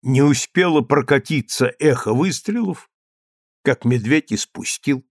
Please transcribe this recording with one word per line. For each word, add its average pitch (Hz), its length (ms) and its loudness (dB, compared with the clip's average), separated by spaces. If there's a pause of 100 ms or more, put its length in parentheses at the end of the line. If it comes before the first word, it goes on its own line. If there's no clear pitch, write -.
Не 131 200 4
успело 147 580 2
прокатиться 135 960 -2
эхо 123 360 0
выстрелов, 185 760 -4 (720)
как 135 220 -2
медведь 123 480 0
испустил - 760 -6